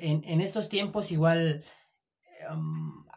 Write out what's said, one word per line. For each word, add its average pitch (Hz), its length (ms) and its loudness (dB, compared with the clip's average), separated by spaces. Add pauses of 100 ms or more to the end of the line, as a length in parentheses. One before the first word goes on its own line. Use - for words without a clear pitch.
en, 151 140 2
en 165 160 2
estos 202 300 0
tiempos 202 420 -2
igual, 160 540 2 (840)
em, 156 560 -8 (100)